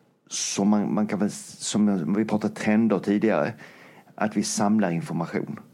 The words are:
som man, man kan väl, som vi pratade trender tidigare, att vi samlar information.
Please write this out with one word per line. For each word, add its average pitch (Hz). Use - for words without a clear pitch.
som -
man, 104
man 107
kan 107
väl, 101
som 98
vi 107
pratade 107
trender 107
tidigare, 101
att 107
vi 104
samlar 104
information. 82